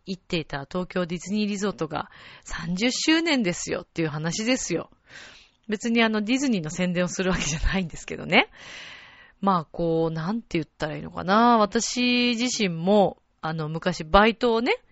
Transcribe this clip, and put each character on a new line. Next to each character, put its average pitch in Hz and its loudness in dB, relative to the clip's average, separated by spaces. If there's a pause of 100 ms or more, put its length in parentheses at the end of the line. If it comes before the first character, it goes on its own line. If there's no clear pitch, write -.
行 185 -8
っ - -20
て - -4
い - -4
た 139 -8
東 180 -4
京 180 -4
デ 175 -6
ィ - -8
ズ 175 -8
ニ 214 0
ー - -2
リ 208 -4
ゾ 196 -2
ー - -8
ト - -6
が 151 -6 (340)
三 165 -6
十 233 2
周 320 2
年 302 2
で 175 0
す - -6
よ - -4
っ - -16
て - -4
い - 2
う 156 0
話 160 -4
で 254 2
す - -4
よ。 - -6 (760)
別 220 -2
に 233 4
あ 220 4
の 214 0
デ 214 0
ィ 269 2
ズ 285 0
ニ 214 2
ー - -6
の 151 -8
宣 180 -2
伝 180 0
を 175 -2
す 185 -4
る 185 2
わ 175 2
け 160 -2
じ 156 -2
ゃ - -6
な - 0
い 185 0
ん 160 -6
で - -12
す - -16
け - -8
ど - -10
ね。 185 2 (920)
ま 190 2
あ 151 -10
こ 165 0
う、 165 -6
な 160 -4
ん 226 -4
て - -4
言 156 0
っ - -4
た - -6
ら 151 -8
い 147 -10
い - -10
の 160 -12
か 170 -8
な。 226 6
私 240 2
自 240 0
身 226 -2
も、 180 2 (220)
あ 160 -4
の、 160 -6
昔 165 -4
バ 196 6
イ 220 2
ト 233 2
を 226 2
ね、 330 0 (160)